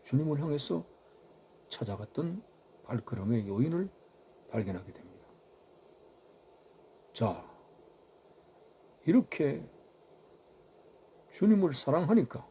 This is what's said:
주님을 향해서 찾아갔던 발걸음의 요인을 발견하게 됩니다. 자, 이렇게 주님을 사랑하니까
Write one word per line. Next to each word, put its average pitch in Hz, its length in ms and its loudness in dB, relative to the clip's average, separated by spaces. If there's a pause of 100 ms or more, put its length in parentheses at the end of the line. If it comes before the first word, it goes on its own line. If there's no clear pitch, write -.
주님을 147 380 0
향해서 151 440 -4 (800)
찾아갔던 135 720 -6 (440)
발걸음의 107 600 -2
요인을 165 440 0 (600)
발견하게 95 440 -6
됩니다. - 340 -20 (1800)
자, - 340 -4 (1600)
이렇게 156 640 2 (1600)
주님을 190 420 4
사랑하니까 160 760 2